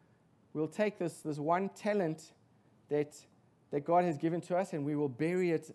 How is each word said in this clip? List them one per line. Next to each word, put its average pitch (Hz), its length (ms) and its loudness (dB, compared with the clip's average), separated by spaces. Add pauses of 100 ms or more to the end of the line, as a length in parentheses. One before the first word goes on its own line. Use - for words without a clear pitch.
(540)
we'll 156 120 -2
take 208 320 -2
this, 165 200 -4
this 151 200 -6
one 170 300 0
talent 196 640 -2 (560)
that, 147 260 0 (560)
that 143 140 -2
God 175 200 6
has 170 140 2
given 165 240 0
to 175 140 -2
us 185 160 0
and 151 120 -4
we 151 120 0
will 147 120 2
bury 170 420 0
it 156 240 -2